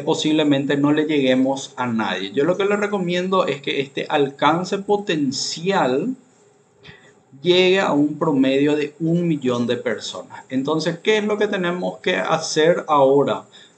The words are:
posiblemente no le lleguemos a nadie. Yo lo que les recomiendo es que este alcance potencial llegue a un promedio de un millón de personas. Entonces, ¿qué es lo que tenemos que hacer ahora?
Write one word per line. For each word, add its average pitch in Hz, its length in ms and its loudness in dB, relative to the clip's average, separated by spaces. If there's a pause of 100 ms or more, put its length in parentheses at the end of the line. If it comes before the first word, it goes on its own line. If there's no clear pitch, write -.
posiblemente 151 720 2
no 143 140 2
le 151 140 2
lleguemos 131 720 0
a 123 100 -4
nadie. 101 440 -2
Yo 127 120 0
lo - 140 2
que 196 80 0
les 202 140 0
recomiendo 185 680 0
es 139 160 -4
que 143 180 -4
este 139 260 -8
alcance 151 680 0
potencial 175 1400 -2 (1300)
llegue 180 400 4
a - 100 0
un 147 280 0
promedio 143 560 2
de 147 240 -4
un 170 280 0
millón 123 380 0
de 120 100 0
personas. - 760 -8
Entonces, 156 500 -2
¿qué 214 180 2
es 208 80 -2
lo 214 120 0
que 208 100 0
tenemos 180 500 -4
que 185 180 -2
hacer 165 720 0
ahora? 135 580 4 (320)